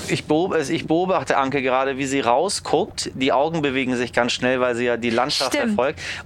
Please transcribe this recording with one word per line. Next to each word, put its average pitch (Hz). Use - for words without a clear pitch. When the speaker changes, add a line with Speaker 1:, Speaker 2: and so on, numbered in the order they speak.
Speaker 1:
ich -
beob-, 175
also 151
ich 135
beobachte 165
Anke 135
gerade, 131
wie 139
sie 135
rausguckt. 147
Die 131
Augen 160
bewegen 131
sich 120
ganz 123
schnell, 127
weil 123
sie 120
ja 120
die 117
Landschaft 127
Speaker 2:
Stimmt. 117
Speaker 1:
verfolgt. 131